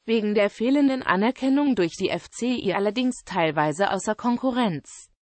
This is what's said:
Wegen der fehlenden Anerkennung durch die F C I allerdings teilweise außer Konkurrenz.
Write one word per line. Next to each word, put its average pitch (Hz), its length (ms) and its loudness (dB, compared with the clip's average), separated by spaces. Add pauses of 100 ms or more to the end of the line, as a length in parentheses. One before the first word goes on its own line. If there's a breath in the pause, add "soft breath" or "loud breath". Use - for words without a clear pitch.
Wegen 214 280 2
der 208 160 4
fehlenden 262 520 2
Anerkennung 262 720 2
durch 175 180 0
die - 180 -2
F - 200 -6
C 247 260 -4
I 185 180 -2
allerdings 208 500 -2
teilweise 160 680 0
außer 196 240 -2
Konkurrenz. 240 920 -2 (140)